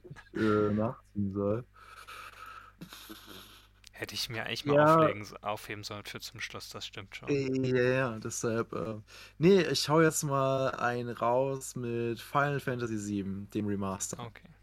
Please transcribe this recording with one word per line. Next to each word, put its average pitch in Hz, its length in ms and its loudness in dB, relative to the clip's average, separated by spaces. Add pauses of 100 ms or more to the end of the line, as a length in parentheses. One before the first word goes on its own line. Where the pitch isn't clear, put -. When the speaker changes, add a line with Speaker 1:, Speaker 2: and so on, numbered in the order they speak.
Speaker 1:
ich, - 360 -10
äh, 104 320 4
nachziehen 104 600 -2
soll. 101 340 -2 (2250)
Speaker 2:
Hätte - 220 -10
ich - 160 -4
mir 110 160 -4
eigentlich - 180 -4
mal 143 100 4
Speaker 1:
Ja. 147 40 8
Speaker 2:
auflegen, 151 480 6 (160)
aufheben 104 420 -6
sollen 104 220 -10
für - 140 -10
zum - 200 -14
Schluss, - 300 -10
das 120 160 -12
stimmt - 300 -12
schon. - 120 -12
Speaker 1:
Äh, 131 400 0
ja, 127 140 4
ja, 127 360 2
deshalb, 113 540 -2
äh, 107 280 -6 (380)
nee, 185 240 8
ich 139 260 0
hau 156 120 6
jetzt 156 240 4
mal 135 460 2
einen 120 400 -2
raus 131 680 0
mit 117 440 -2
Final 143 400 0
Fantasy 120 380 -2
sieben, 101 520 -4
dem 107 160 -2
Remaster. 98 520 -4
Speaker 2:
Okay. 120 320 -14 (120)